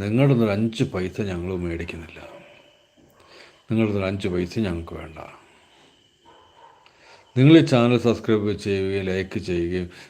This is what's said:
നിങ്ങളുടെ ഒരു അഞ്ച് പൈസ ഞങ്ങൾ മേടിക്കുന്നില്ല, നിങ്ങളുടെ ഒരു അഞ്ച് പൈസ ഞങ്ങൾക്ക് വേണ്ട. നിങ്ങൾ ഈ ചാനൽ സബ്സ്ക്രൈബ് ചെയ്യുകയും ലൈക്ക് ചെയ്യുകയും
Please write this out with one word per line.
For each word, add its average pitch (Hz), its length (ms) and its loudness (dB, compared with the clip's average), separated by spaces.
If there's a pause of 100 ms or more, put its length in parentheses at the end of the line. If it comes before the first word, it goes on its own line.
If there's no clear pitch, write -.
നിങ്ങളുടെ 123 340 4 (100)
ഒരു 104 100 2
അഞ്ച് 113 280 -2 (100)
പൈസ 92 220 -6 (140)
ഞങ്ങൾ 90 200 -6 (160)
മേടിക്കുന്നില്ല, 85 540 -10 (1500)
നിങ്ങളുടെ 110 320 0
ഒരു 95 100 -2
അഞ്ച് 98 240 -4
പൈസ 90 180 -2 (160)
ഞങ്ങൾക്ക് 85 320 -8
വേണ്ട. 80 180 -16 (2250)
നിങ്ങൾ 139 220 8
ഈ 147 140 6
ചാനൽ 120 340 4
സബ്സ്ക്രൈബ് 107 480 0 (100)
ചെയ്യുകയും 98 460 -2
ലൈക്ക് 92 360 -4
ചെയ്യുകയും 90 400 -2 (240)